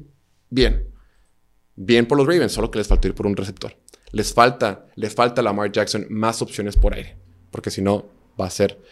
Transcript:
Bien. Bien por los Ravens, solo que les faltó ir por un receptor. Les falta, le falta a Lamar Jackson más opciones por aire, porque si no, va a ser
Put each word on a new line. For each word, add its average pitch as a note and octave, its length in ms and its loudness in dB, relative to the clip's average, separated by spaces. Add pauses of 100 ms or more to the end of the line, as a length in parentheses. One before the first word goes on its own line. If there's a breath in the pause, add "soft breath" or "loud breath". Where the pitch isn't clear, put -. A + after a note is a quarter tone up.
(500)
Bien. A#2 360 2 (880)
Bien A#2 320 2
por C#3+ 100 2
los C#3 120 4
Ravens, D#3 240 2
solo G#2+ 180 -4
que - 80 -6
les G#2 80 -2
faltó - 220 4
ir F#2+ 60 -4
por G2+ 120 -4
un G2+ 80 0
receptor. F#2+ 420 -10 (360 soft breath)
Les G#2+ 200 -4
falta, A#2+ 640 2
le G#2+ 160 -6
falta A#2+ 300 0
a A#2 40 2
Lamar G2+ 280 -2
Jackson G#2 380 -2
más A2 320 -2
opciones G#2 340 -4
por - 180 4
aire, - 220 -14 (340)
porque - 200 -8
si - 120 -4
no, G2 240 2 (340)
va F#2+ 60 -2
a F2+ 40 -6
ser - 280 0 (120 soft breath)